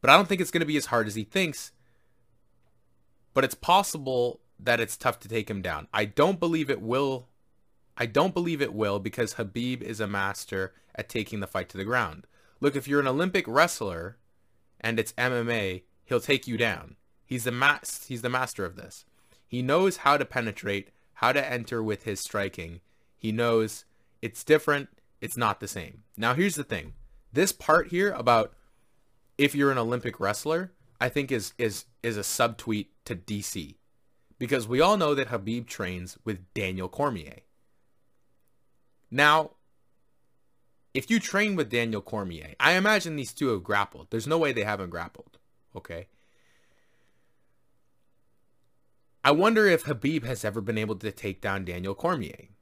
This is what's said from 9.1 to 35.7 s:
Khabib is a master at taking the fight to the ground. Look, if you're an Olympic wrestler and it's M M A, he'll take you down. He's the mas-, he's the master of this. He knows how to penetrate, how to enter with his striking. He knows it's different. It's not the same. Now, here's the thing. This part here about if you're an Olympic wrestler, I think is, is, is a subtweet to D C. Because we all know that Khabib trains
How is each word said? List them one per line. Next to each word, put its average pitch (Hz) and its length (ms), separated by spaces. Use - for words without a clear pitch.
Khabib 120 480
is 107 180
a 104 80
master 98 680
at - 120
taking 107 300
the 101 80
fight 92 220
to - 80
the 95 80
ground. 107 420
Look, 143 140
if 135 140
you're 143 120
an 139 60
Olympic 180 400
wrestler 107 720
and 113 180
it's 110 180
M 123 160
M 120 180
A, 98 340
he'll 120 160
take 135 280
you 117 80
down. 95 400
He's 123 200
the 123 80
mas-, 135 560
he's 117 140
the 123 60
master 123 360
of 92 120
this. - 280
He 123 160
knows 170 360
how 143 180
to 143 80
penetrate, 104 680
how 120 180
to 139 200
enter 117 300
with 107 220
his 101 160
striking. 90 600
He 110 140
knows 113 540
it's 113 200
different. 147 460
It's - 160
not 113 240
the 101 80
same. 92 360
Now, 117 180
here's 180 200
the 143 100
thing. - 300
This 170 200
part - 360
here 185 240
about 120 420
if 143 180
you're 143 160
an 135 80
Olympic 120 420
wrestler, 156 520
I 123 80
think 139 220
is, 113 280
is, 107 260
is 117 140
a 104 60
subtweet 110 680
to 113 100
D 101 280
C. 80 360
Because 120 300
we 127 120
all 196 160
know 151 200
that 131 120
Khabib 113 380
trains 90 580